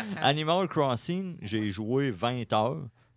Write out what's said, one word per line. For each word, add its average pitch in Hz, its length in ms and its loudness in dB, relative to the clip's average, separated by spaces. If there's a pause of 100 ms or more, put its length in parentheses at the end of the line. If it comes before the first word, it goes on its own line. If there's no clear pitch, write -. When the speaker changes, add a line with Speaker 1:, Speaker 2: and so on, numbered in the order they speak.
Speaker 1:
<laughs> 196 160 -8
Speaker 2:
Animal 156 460 4
Crossing, 160 760 0
j'ai 107 300 -2
joué 120 400 0
vingt 117 420 -2
heures. 127 320 2 (320)